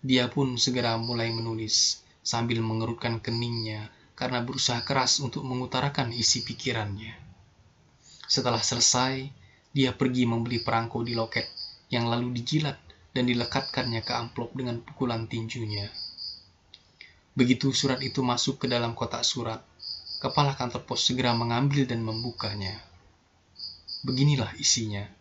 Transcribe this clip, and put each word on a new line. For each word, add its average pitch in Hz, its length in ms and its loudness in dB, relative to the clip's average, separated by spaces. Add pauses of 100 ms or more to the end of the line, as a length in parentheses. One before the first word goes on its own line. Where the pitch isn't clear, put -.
dia 127 240 4
pun 135 240 2
segera 120 460 2
mulai 117 340 -2
menulis 113 720 0 (180)
sambil 117 400 0
mengerutkan 113 560 -2
keningnya 117 720 -4 (240)
karena 123 300 -2
berusaha 123 420 0
keras 131 320 2
untuk 139 240 -4
mengutarakan 127 720 -2
isi 117 320 0
pikirannya. 110 640 -4 (1160)
Setelah 117 340 2
selesai, 131 680 2 (480)
dia 131 200 4
pergi 127 320 4
membeli 117 360 0
perangko 117 400 0
di 117 140 -4
loket 113 340 -2 (400)
yang 117 160 0
lalu 120 320 0
dijilat 151 400 0 (360)
dan 123 120 2
dilekatkannya 120 800 0
ke - 100 -4
amplop 117 400 -6
dengan 123 240 -4
pukulan 117 480 -2
tinjunya. 107 640 -6 (1500)
Begitu 127 380 6
surat 131 260 2
itu 135 240 -2
masuk 123 400 2
ke - 60 0
dalam 120 260 0
kotak 120 240 -4
surat, 117 400 -2 (640)
kepala 139 340 4
kantor 123 320 -4
pos 120 160 0
segera 123 320 4
mengambil 127 480 4
dan 120 160 -2
membukanya. 107 760 -4 (1300)
Beginilah 131 500 4
isinya. 107 480 0 (160)